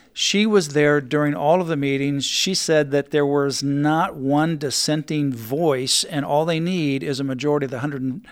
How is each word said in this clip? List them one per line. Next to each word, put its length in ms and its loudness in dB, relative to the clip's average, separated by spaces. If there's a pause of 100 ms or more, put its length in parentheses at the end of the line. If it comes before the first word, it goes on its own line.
(180)
she 280 2
was 240 2
there 320 4
during 320 0
all 260 2
of 60 -4
the 100 -2
meetings. 480 -2
She 300 -2
said 360 2
that 200 0
there 160 2
was 360 0
not 540 0
one 400 0
dissenting 720 -2
voice, 760 0
and 200 -4
all 220 2
they 120 0
need 440 -2
is 180 -4
a 40 -4
majority 420 -2
of 40 -6
the 100 -8
hundred 520 -6